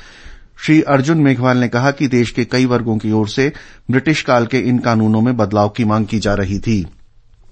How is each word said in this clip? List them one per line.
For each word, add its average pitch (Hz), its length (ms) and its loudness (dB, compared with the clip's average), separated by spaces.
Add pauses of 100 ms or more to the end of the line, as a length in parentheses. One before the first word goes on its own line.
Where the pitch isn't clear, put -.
(580)
श्री 156 240 2
अर्जुन 139 360 0
मेघवाल 127 400 2
ने 123 100 0
कहा 127 240 0
कि 143 160 -2
देश 120 240 0
के 120 140 -2
कई 127 200 0
वर्गों 117 320 0
की 107 140 -4
ओर 107 180 0
से 139 240 -2 (380)
ब्रिटिश 139 300 0
काल 120 240 2
के 127 140 -2
इन 120 200 0
कानूनों 110 420 2
में 123 160 0
बदलाव 104 320 0
की 113 160 -4
मांग 107 200 0
की 107 140 -4
जा 101 140 -2
रही 101 260 -2
थी। 101 280 -2 (640)